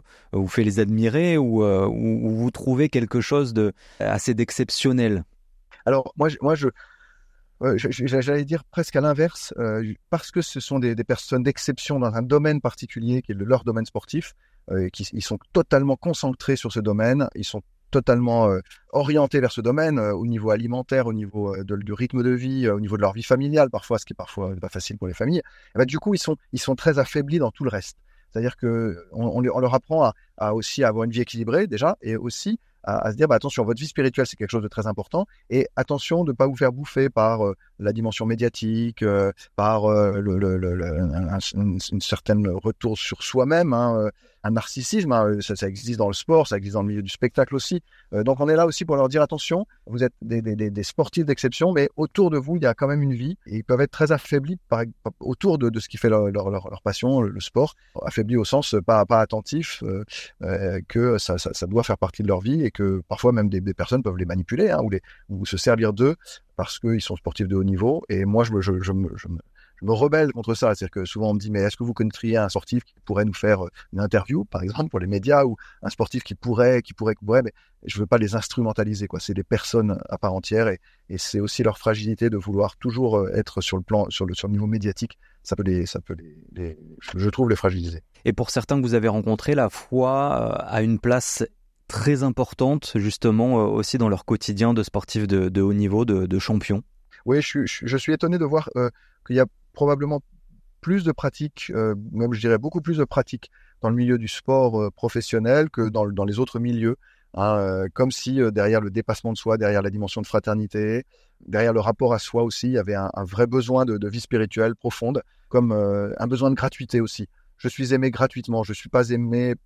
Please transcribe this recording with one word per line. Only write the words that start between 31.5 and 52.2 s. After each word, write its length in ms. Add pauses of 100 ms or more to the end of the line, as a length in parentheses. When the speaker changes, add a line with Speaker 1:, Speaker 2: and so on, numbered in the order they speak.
Speaker 2:
déjà, 360
et 160
aussi 420 (240)
à, 240
à 40
se 60
dire, 100
bah, 80
attention, 280
votre 160
vie 80
spirituelle, 400
c'est 80
quelque 160
chose 120
de 40
très 180
important, 400 (240)
et 180 (100)
attention 480
de 80
pas 120
vous 120
faire 160
bouffer 360
par, 360
euh, 100 (240)
la 140
dimension 320
médiatique, 760
euh, 300 (240)
par, 300
euh, 340
le, 180
le, 200
le, 180
le, 240
un, 360
un, 40 (160)
une, 240 (120)
une 100
certaine 480
retour 480
sur 260
soi-même, 500
hein, 240
euh, 120 (340)
un 80
narcissisme, 600
hein, 300
ça, 140
ça 120
existe 320
dans 80
le 60
sport, 340
ça 100
existe 180
dans 60
le 60
milieu 140
du 80
spectacle 460
aussi. 260 (320)
Euh, 100
donc 160
on 80
est 80
là 100
aussi 200
pour 100
leur 140
dire, 120
attention, 440 (220)
vous 160
êtes 180
des, 200
des, 140
des, 140
des 140
sportifs 420
d'exception, 480
mais 240
autour 320